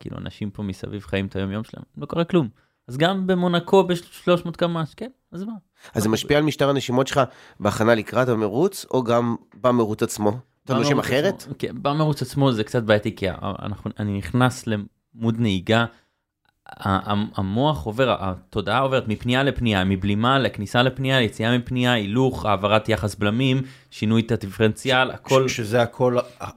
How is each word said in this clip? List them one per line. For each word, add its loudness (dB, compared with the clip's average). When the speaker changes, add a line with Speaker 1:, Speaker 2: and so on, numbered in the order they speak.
Speaker 1:
כאילו, -12
אנשים -8
פה -12
מסביב -8
חיים -2
את -8
היום -4
יום -6
שלהם, -18
לא -10
קורה -2
כלום. 2
אז -10
גם 0
במונקו 4
בשלוש -2
מאות -10
קמ"ש, -2
כן, -12
אז -10
מה?" -10
Speaker 2:
אז 0
זה 2
משפיע 2
על 2
משטר 0
הנשימות 0
שלך 0
בהכנה 2
לקראת 0
המרוץ, 0
או 0
גם 0
במרוץ 2
עצמו? 0
אתה -2
נושם 2
Speaker 1:
במרוץ 0
Speaker 2:
אחרת? 0
Speaker 1:
עצמו, -14
כן, -8
במרוץ 0
עצמו 2
זה 0
קצת -2
בעייתי, 2
כי -2
ה-, -4
אנחנו, -8
אני -4
נכנס 0
למוד -4
נהיגה, 2
ה-, -2
ה-, 0
המוח -2
עובר, 0
התודעה -4
עוברת 0
מפנייה 0
לפנייה, 2
מבלימה 2
לכניסה 0
לפנייה, 0
ליציאה 0
מפנייה, 0
הילוך, 0
העברת 2
יחס 0
בלמים, 2
שינוי 2
את -2
הדיפרנציאל, 2
Speaker 3:
ש-, -8
Speaker 1:
הכל. 2
Speaker 3:
שזה 0
הכל 0
ה-, -6